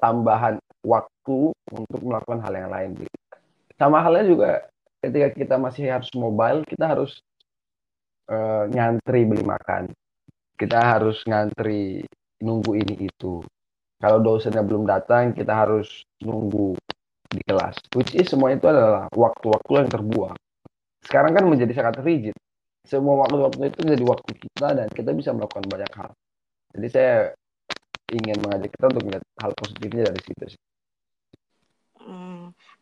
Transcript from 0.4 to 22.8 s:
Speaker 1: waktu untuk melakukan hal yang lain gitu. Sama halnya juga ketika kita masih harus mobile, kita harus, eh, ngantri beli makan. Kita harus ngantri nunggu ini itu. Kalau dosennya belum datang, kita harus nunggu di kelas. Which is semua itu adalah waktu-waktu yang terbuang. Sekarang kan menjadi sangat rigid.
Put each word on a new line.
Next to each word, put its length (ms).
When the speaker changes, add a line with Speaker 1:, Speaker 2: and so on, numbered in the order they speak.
Speaker 1:
waktu 720
untuk 320
melakukan 400
hal 140
yang 160
lain 160
gitu. 160
Sama 260
halnya 220
juga 240
ketika 320
kita 240
masih 380
harus 180
mobile, 540
kita 240
harus, 320
eh, 400
ngantri 560
beli 220
makan. 420
Kita 220
harus 480
ngantri 800
nunggu 340
ini 320
itu. 320
Kalau 220
dosennya 400
belum 240
datang, 480
kita 180
harus 540
nunggu 560
di 160
kelas. 320
Which 180
is 140
semua 240
itu 160
adalah 480
waktu-waktu 560
yang 160
terbuang. 480
Sekarang 320
kan 160
menjadi 260
sangat 300
rigid. 320